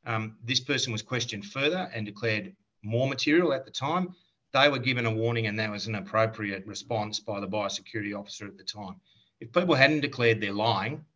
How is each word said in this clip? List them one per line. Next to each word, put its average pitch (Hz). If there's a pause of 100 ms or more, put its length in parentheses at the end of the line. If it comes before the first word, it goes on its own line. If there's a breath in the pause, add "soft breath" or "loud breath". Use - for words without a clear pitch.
um, 110
this 127
person 131
was 107
questioned 113
further 151
and 110
declared 104 (260)
more 117
material 151
at -
the -
time. 175 (380 loud breath)
They 139
were 135
given 123
a 113
warning, 113
and 104
that 107
was 101
an 110
appropriate 101
response 107
by 101
the 101
biosecurity 101
officer 101
at 98
the 95
time. 95 (400 soft breath)
If 120
people 175
hadn't 139
declared, 117
they're 101
lying 107 (100)